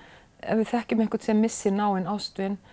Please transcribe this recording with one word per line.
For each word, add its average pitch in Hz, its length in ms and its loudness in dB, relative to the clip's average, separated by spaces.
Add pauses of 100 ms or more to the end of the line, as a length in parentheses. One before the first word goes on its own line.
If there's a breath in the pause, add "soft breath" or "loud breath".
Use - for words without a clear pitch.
(420 loud breath)
ef - 160 0
við 220 100 0
þekkjum 233 320 0
einhvern 220 240 0
sem 214 160 4
missir 220 320 0
náinn 196 340 0
ástvin, 196 520 -4 (140 soft breath)